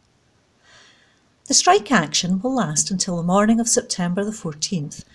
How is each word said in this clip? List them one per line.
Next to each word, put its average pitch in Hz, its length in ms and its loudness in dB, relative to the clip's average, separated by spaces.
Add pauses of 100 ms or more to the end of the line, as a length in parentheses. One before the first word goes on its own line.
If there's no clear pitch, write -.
(1500)
The - 80 -2
strike - 380 4
action 180 500 0
will 262 140 -2
last 156 340 -2
until 185 280 -4
the 165 60 -4
morning 208 360 4
of 226 100 -2
September 190 560 -2
the 214 60 -4
fourteenth, 156 840 -8